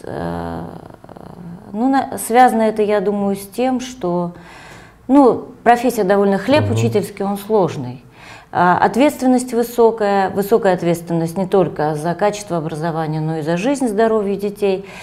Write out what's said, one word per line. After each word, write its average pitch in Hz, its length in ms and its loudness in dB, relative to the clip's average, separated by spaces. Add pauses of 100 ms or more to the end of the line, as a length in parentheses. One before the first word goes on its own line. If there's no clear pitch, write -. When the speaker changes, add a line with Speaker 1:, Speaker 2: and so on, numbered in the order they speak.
Speaker 1:
Э, 120 600 -8 (1080)
ну, 233 180 0
на-, 269 280 -2
связано 226 440 4
это, 220 200 2
я 208 200 2
думаю, 202 340 0
с 196 100 -10
тем, 254 340 -2
что, 175 520 -4 (760)
ну, 262 400 6 (140)
профессия 240 420 2
довольно, 196 340 4
хлеб 269 260 2
Speaker 2:
Мгм. - 80 -2
Speaker 1:
учительский, 208 520 -2
он 202 120 -4
сложный. 156 640 -2 (500)
А, 180 260 2
ответственность 254 720 2
высокая, 220 800 2
высокая 196 420 2
ответственность 170 640 -2
не 190 100 -2
только 156 480 0
за 160 200 -4
качество 202 420 -4
образования, 160 640 -4
но 160 180 -4
и 156 40 -6
за 170 160 -2
жизнь, 262 300 -2
здоровье 214 480 0
детей. 196 500 -2 (160)